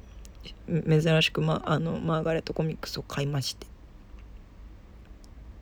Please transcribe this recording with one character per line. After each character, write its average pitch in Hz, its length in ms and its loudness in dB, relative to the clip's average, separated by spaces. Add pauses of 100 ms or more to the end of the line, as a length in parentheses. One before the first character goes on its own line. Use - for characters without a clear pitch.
(680)
め-、 156 340 6
珍 160 200 6
し - 100 6
く、 147 100 2
ま、 156 240 2
あ 160 120 4
の、 165 220 0
マ 160 220 2
ー - 20 0
ガ 165 100 2
レ 160 60 2
ッ - 20 -4
ト - 120 -4
コ 160 100 0
ミ 160 120 0
ッ - 20 -10
ク - 100 -10
ス - 120 -6
を - 20 -4
買 143 240 -2
い - 20 0
ま 143 140 0
し - 160 -4
て。 - 100 -16 (1900)